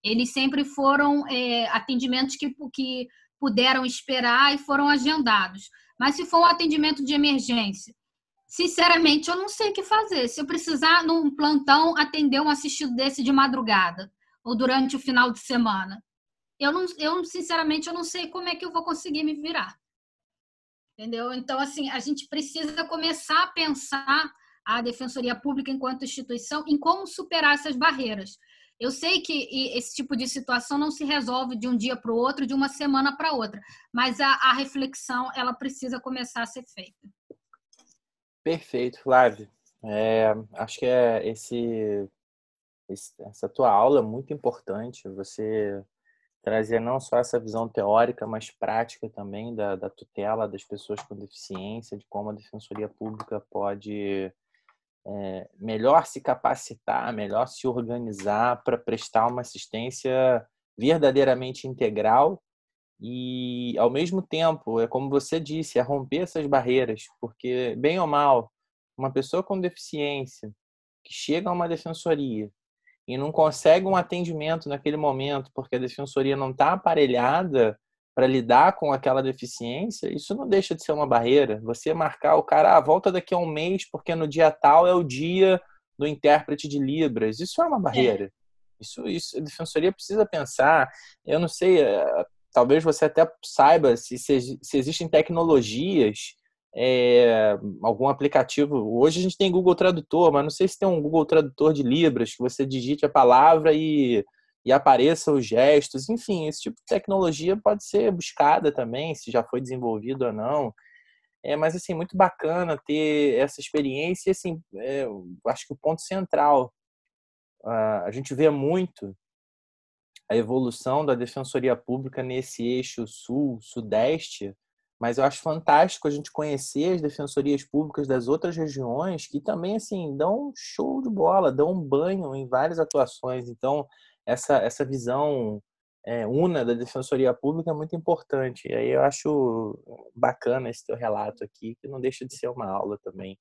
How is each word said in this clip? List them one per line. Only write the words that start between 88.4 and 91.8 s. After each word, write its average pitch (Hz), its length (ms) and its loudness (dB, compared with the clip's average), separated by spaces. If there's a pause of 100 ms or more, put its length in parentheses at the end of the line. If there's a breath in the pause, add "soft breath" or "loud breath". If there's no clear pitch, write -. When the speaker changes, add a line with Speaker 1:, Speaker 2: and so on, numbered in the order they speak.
Speaker 2:
Isso, - 260 -12
isso, 170 320 -6
a - 20 -6
defensoria 160 520 -2
precisa 208 320 -2
pensar. 143 640 2 (360 loud breath)
Eu 151 140 0
não 170 80 0
sei, 180 340 4